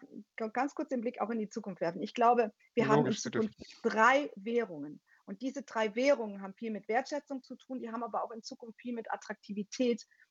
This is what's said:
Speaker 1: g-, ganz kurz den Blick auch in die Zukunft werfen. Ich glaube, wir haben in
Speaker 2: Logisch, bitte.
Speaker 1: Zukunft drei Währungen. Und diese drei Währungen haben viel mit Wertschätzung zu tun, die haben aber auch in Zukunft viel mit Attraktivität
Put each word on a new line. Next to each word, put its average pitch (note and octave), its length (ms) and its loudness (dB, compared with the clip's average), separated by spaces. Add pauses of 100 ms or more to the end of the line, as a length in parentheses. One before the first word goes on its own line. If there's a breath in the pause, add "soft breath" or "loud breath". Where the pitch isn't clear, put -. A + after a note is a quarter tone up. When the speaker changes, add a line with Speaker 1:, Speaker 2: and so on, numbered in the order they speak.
(360)
Speaker 1:
g-, A3 160 -4
ganz C4+ 240 -2
kurz - 140 -4
den B3 120 -2
Blick A#3+ 200 -4
auch G#3 80 0
in A#3 100 -2
die G#3 100 -4
Zukunft G3+ 320 -8
werfen. E3+ 200 -2
Ich G#3 120 -6
glaube, A#3 380 6 (220 soft breath)
wir A3 140 4
haben - 120 8
in - 60 6
Speaker 2:
Logisch, - 180 0
bitte. - 160 -2
Speaker 1:
Zukunft G#3 200 -2 (240)
drei A#3 520 6
Währungen. F#3+ 680 -4 (240 soft breath)
Und G3 160 -12
diese A#3+ 220 -6
drei A3 320 -2
Währungen A#3 460 2
haben G3 120 -10
viel A3+ 180 -6
mit G3 160 -8
Wertschätzung C4+ 560 -2
zu B3 120 -16
tun, B3+ 240 -10
die A3+ 120 -8
haben A#3 120 -6
aber G#3 200 -4
auch - 80 -6
in A3+ 120 -12
Zukunft - 360 -14
viel A#3+ 140 -8
mit A3 180 -8
Attraktivität G#3+ 920 -2 (260 soft breath)